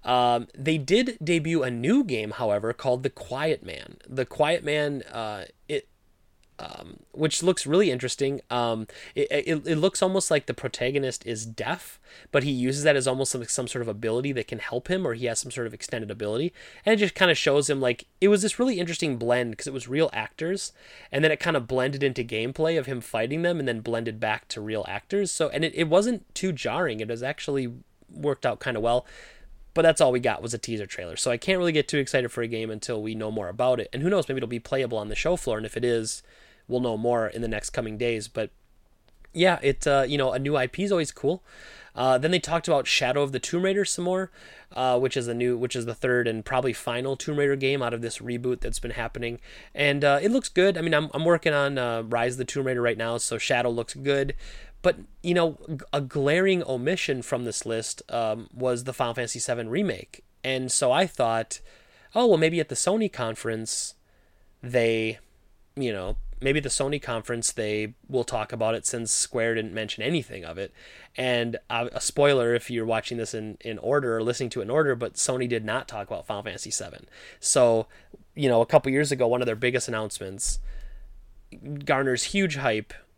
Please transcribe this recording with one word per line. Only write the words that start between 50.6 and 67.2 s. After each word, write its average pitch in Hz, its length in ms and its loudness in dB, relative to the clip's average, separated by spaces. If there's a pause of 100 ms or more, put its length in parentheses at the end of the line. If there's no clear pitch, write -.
I 160 40 -4
mean, 165 120 0
I'm, 160 200 2
I'm 156 120 0
working 165 280 4
on, 143 240 2
uh, 117 260 -2
Rise 120 320 0
of - 20 -10
the 131 80 -2
Tomb 139 200 -4
Raider 127 160 0
right 117 160 2
now, 113 200 -2
so 117 200 -4
Shadow 123 320 2
looks 117 240 -4
good. 139 420 0 (460)
But, - 160 2 (260)
you 175 100 2
know, 165 240 2 (100)
g-, 143 260 -8
a 143 80 0
glaring 160 640 2
omission 131 600 -2
from 123 200 -2
this 113 220 -6
list, 113 440 -4
um, 113 440 -2
was 123 300 0
the 127 100 -6
Final 120 220 -2
Fantasy 123 240 -6
seven 117 280 -4
Remake. 143 560 -4 (200)
And 131 280 -2
so 127 200 2
I 170 160 4
thought, 113 520 0 (540)
"Oh, 240 140 4
well, 196 100 8
maybe 165 220 4
at 151 100 -2
the - 60 -6
Sony 208 360 2
conference, 113 840 -6 (640)
they, 113 560 2 (580)
you 127 160 -2
know, 95 260 -4 (220)
maybe 139 200 2
at 143 40 -8
the 135 60 -4
Sony 143 320 -2
conference, 117 500 -4